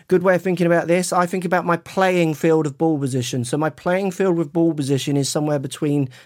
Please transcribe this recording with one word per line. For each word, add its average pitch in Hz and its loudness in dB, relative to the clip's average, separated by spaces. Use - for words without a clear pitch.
Good 180 2
way 185 4
of 175 0
thinking 180 0
about 170 2
this. 175 0
I 180 2
think 185 -4
about 180 0
my 170 0
playing 175 0
field 160 2
of 143 -8
ball 160 0
position. 127 -2
So 147 -4
my 151 0
playing 185 -2
field 185 0
with 160 -2
ball 165 2
position 139 0
is 139 0
somewhere 151 -2
between 143 -2